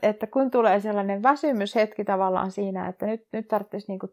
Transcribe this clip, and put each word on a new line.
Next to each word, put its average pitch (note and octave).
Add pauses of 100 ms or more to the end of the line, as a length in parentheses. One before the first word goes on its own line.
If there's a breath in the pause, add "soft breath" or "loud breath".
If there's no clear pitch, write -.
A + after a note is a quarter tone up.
että G#3+
kun C4+
tulee A3
sellainen G3+
väsymyshetki A3+
tavallaan F#3+
siinä, F#3+
että F#3
nyt, A3
nyt A3
tarvitsisi G#3
niinku F#3+